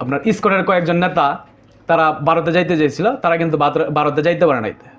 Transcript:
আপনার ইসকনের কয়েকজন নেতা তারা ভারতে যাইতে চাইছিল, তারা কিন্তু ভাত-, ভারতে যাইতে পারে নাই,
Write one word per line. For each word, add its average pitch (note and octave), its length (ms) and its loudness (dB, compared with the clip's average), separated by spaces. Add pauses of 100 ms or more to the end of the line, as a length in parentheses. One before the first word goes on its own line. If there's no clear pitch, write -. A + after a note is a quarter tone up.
আপনার C3+ 180 -4 (100)
ইসকনের G3 340 0
কয়েকজন F3 400 0
নেতা E3 220 0 (600)
তারা D#3+ 200 2 (220)
ভারতে E3 280 0
যাইতে F3 240 2
চাইছিল, D3+ 260 0 (160)
তারা E3+ 140 2
কিন্তু E3 260 -2
ভাত-, D3+ 360 0
ভারতে D3 280 0
যাইতে F3 200 0
পারে C3 140 2
নাই, G#2 140 -6 (240)